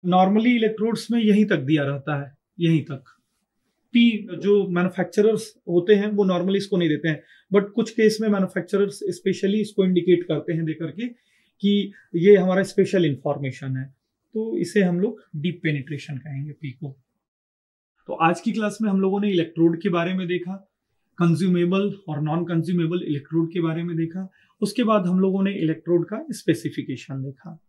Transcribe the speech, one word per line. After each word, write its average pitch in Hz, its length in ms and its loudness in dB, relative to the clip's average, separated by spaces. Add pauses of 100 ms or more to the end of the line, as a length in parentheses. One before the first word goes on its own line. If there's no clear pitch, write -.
normally 202 500 4
electrodes 220 540 -2
में 233 100 0
यहीं 214 260 4
तक 202 100 0
दिया 143 280 0
रहता 139 380 -6
है, 139 120 -16 (260)
यहीं 165 240 2
तक। 135 200 -12 (880)
पी 226 400 4
जो 190 360 2
manufacturers 185 880 0 (140)
होते 175 260 4
हैं, 202 120 0
वो 208 180 0
normally 185 320 0
इसको 196 200 -2
नहीं 170 120 2
देते 151 200 -2
हैं, 156 140 -4 (320)
but 202 160 2
कुछ 226 200 -2
case 214 300 4
में 220 80 0
manufacturers 196 760 0
specially 190 560 -2
इसको 202 240 0
indicate 175 400 4
करते 156 280 -4
हैं 165 120 -2
दे 156 80 -4
करके 165 640 -10 (260)
कि 202 320 0 (220)
ये 190 220 8
हमारा 185 260 2
special 190 440 2
information 135 720 -4
है, 131 80 -6 (500)
तो 220 220 -4
इसे 190 260 0
हम 175 180 0
लोग 226 220 -4 (140)
deep 160 260 -6
penetration 143 560 -6
कहेंगे 143 340 -10
पी 143 180 -12
को। 131 260 -14 (1120)
तो - 60 -10
आज 170 280 0
की 226 120 -4
class 208 300 -4
में 214 80 0
हम 190 100 0
लोगों 190 200 0
ने 208 100 0
electrode 165 500 0
के 202 80 -2
बारे 175 260 -2
में 185 120 -4
देखा, 180 280 -6 (640)
consumable 175 800 2 (100)
और 143 120 -6
नॉन 160 240 -2
कंज्यूमेबल 170 580 -2
electrode 160 500 -4
के 180 80 -4
बारे 165 220 -2
में 170 140 -6
देखा, 170 360 -6 (280)
उसके 220 240 -2
बाद 208 220 2
हम 180 140 2
लोगों 190 220 2
ने 196 100 0
इलेक्ट्रोड 170 540 -2
का 269 240 -10
specification - 920 -6
देखा। 139 460 -14